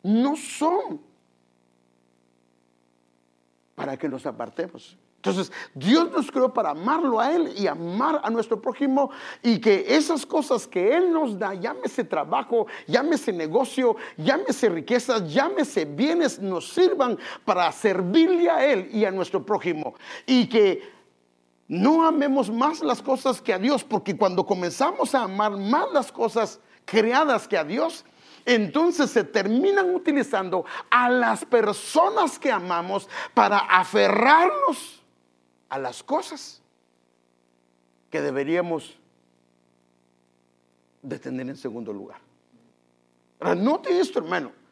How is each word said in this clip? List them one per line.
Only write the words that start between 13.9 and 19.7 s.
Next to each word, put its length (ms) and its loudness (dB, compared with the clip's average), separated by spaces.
llámese 500 0
riquezas, 640 -2
llámese 540 0
bienes, 540 0
nos 340 -6
sirvan 440 2
para 260 2
servirle 800 2
a 160 2
Él 260 0
y 140 2
a 40 -2
nuestro 360 -4
prójimo. 480 -2